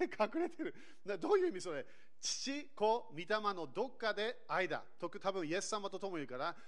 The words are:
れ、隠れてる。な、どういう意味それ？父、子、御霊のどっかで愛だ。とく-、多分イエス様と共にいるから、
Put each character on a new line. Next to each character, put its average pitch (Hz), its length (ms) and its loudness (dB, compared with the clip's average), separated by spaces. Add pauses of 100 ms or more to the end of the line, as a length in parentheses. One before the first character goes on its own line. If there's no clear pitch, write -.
れ、 359 60 4
隠 220 340 2
れ 339 100 2
て - 140 -4
る。 - 100 -4 (300)
な、 196 140 -2
ど 165 140 2
う 403 60 10
い 359 60 4
う 349 40 4
意 - 40 -2
味 180 80 -4
そ 165 120 -4
れ？ 139 140 -2 (340)
父、 277 440 -2 (100)
子、 220 380 4
御 147 60 -6
霊 175 80 -4 (280)
の 165 120 -2
ど 185 220 0
っ - 100 -10
か 214 160 2
で 214 340 0
愛 180 180 4
だ。 143 160 0 (160)
と 170 120 -2
く-、 139 100 -8
多 190 100 2
分 190 160 2
イ 156 60 0
エ 190 80 2
ス - 80 -2
様 202 220 0
と 190 80 -4
共 196 180 -2
に 143 80 -2
い - 20 -6
る 117 60 -8
か 127 60 -2
ら、 165 180 -2 (120)